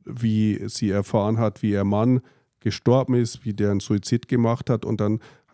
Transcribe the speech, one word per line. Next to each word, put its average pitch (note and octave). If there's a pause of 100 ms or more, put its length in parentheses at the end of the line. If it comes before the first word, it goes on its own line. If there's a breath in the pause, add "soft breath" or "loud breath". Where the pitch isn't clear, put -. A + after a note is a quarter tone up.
wie G#2+
sie G#2
erfahren G#2
hat, A2
wie G#2
ihr G2
Mann A2+ (400 soft breath)
gestorben B2
ist, A#2+
wie A2
der G#2
einen G2
Suizid -
gemacht A#2
hat A2
und G2+
dann G#2+ (340 soft breath)